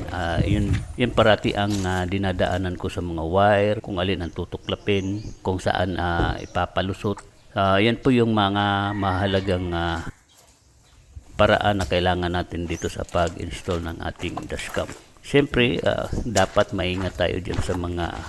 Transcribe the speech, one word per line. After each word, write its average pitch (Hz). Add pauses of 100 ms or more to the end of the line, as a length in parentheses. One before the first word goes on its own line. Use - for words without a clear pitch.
ah, 85
yun, 101 (240)
yun 120
parati 110
ang, 101 (120)
ah, 92
dinadaanan 92
ko 92
sa -
mga 82
wire, 101
kung 98
alin 90
ang 80
tutuklapin, 95 (240)
kung 92
saan, 92
ah, 85
ipapalusot. 92 (320)
Ah, 98
yan 113
po 143
yung 117
mga 101
mahalagang, 95
ah, 85 (1400)
paraan 104
na 90
kailangan 90
natin 87
dito 85
sa -
pag-install 85
ng 82
ating 82
dashcam. - (320)
Siyempre, 143
ah, - (160)
dapat 101
maingat 92
tayo 92
dyan 90
sa 90
mga 87 (200)